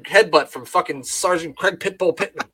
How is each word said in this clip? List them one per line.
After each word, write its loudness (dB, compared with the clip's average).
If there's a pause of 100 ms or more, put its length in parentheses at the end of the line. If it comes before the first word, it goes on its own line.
headbutt 4
from -14
fucking -2
Sergeant -2
Craig -2
Pitbull -2
Pittman. -6